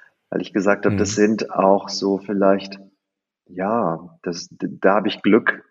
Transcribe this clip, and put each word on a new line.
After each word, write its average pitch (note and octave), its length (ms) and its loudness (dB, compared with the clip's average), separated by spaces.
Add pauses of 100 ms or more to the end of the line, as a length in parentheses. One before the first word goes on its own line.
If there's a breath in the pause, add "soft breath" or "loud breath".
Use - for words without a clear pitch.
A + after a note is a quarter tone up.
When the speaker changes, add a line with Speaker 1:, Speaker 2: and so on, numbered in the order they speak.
(300 loud breath)
Speaker 1:
Weil F2+ 120 -4
ich F2+ 120 -12
gesagt G2+ 320 2
habe, G#2 100 2
das G2 160 0
Speaker 2:
Mhm. G#2+ 40 -6
Speaker 1:
sind G#2 360 2
auch G2 380 2
so G2 280 -2
vielleicht, G2 600 0 (680)
ja, F2+ 760 -4
das, - 280 -8
da - 440 0
habe G#2 120 0
ich - 140 -8
Glück, - 500 2